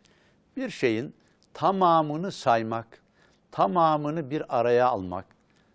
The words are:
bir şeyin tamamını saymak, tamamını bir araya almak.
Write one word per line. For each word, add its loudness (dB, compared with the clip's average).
bir -8
şeyin -2
tamamını 2
saymak, -2
tamamını 0
bir -4
araya 4
almak. -4